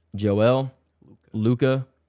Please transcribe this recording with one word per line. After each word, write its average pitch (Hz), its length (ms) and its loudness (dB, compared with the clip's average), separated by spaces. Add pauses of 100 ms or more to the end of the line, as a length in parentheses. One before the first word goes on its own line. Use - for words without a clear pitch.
(160)
Joel, 110 580 0 (580)
Luka, 123 540 0 (240)